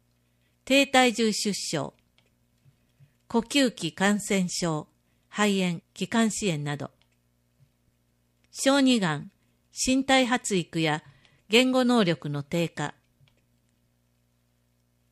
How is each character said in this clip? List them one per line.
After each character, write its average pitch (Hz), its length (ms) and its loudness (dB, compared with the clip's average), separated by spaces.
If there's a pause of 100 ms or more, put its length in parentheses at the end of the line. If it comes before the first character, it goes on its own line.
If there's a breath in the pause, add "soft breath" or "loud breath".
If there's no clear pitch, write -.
(640)
低 269 220 4
体 254 260 4
重 220 200 0
出 202 200 -4
生、 - 420 -6 (1300)
呼 233 140 -2
吸 262 320 2
器 160 200 -8
感 202 280 0
染 190 280 -2
症、 160 380 -4 (420)
肺 208 320 0
炎、 180 200 -4 (140)
気 190 120 -8
管 226 240 0
支 208 180 -4
炎 147 140 -2
な 147 140 -6
ど。 135 160 -12 (1600)
小 277 280 2
児 254 200 4
が 156 160 -2
ん、 165 160 -12 (400)
身 262 320 -2
体 262 220 2
発 233 280 -2
育 170 260 -2
や 151 220 0 (460 soft breath)
言 254 240 4
語 254 120 2
能 240 200 4
力 160 240 -2
の 143 160 -6
低 170 240 -2
下。 147 260 -8 (2250)